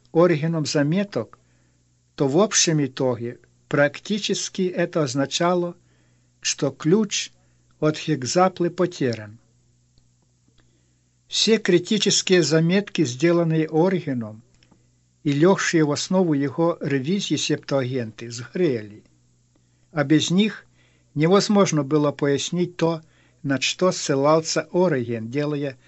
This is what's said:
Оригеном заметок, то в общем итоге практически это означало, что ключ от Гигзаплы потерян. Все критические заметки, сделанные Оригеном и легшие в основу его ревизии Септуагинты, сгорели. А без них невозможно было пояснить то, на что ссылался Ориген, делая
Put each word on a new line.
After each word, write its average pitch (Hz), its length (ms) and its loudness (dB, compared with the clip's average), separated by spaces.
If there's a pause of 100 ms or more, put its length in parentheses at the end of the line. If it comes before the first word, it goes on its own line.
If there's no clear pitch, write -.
(120)
Оригеном 165 520 2
заметок, 151 720 -2 (760)
то 143 140 0
в 143 100 2
общем 175 460 2
итоге 123 540 -4 (300)
практически 185 960 -2
это 175 400 -2
означало, 175 760 -2 (640)
что - 300 -4
ключ 196 640 0 (480)
от 151 160 0 (100)
Гигзаплы 170 640 0
потерян. 117 680 -4 (1900)
Все 220 320 2
критические 185 840 2
заметки, 165 640 2
сделанные 160 640 0
Оригеном 143 720 -2 (840)
и 147 80 0
легшие 170 520 4
в 143 80 2
основу 175 420 0
его 143 460 0
ревизии 147 560 -2
Септуагинты, 123 920 -4
сгорели. 117 720 -4 (880)
А 147 140 -2
без 147 260 2
них 202 360 0 (480)
невозможно 185 720 2
было 147 280 0
пояснить 160 640 -2
то, 165 260 -2 (400)
на 139 180 -2
что 185 320 0
ссылался 156 800 0
Ориген, 120 580 0
делая 143 580 -4